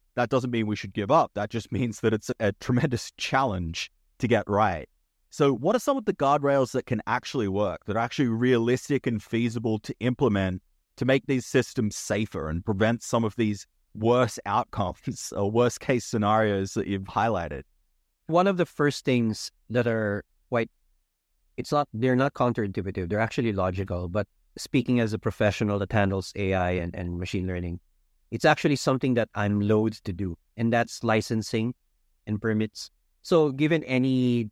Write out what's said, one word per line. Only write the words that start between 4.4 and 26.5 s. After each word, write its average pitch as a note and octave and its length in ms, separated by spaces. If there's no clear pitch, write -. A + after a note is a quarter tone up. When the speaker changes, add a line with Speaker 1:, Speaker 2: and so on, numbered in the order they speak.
Speaker 1:
right. G2 400
So C#3+ 240
what E3 240
are A#3 40
some C#4 180
of A3+ 80
the G3 80
guardrails C#3 580
that B2+ 140
can A2+ 200
actually B2 400
work, F#2+ 380
that G2+ 120
are - 20
actually B2 300
realistic B2 800
and A2+ 160
feasible A2+ 580
to - 200
implement G2+ 640
to - 80
make C3+ 220
these C3 180
systems A#2+ 500
safer G2+ 540
and E2+ 160
prevent A2 380
some A#2 200
of A2 140
these G#2+ 300
worse A#2 520
outcomes G#2 840
<laughs> - 40
or G2+ 140
worst A#2+ 300
case B2 260
scenarios G#2 640
that - 140
you've G2 160
highlighted? F#2 600
Speaker 2:
One F3 180
of G3 100
the F3 80
first - 400
things A#2+ 480
that A#2 180
are G#2+ 380
quite, A#2 220
it's B2+ 120
not, D3 220
they're B2 240
not C#3 160
counterintuitive, G2 800
they're G#2 100
actually A2+ 320
logical, F#2 560
but G2 180
speaking B2 440
as A2 120
a G#2+ 60
professional G#2 640
that G2 120
handles G2 420
A F#2+ 200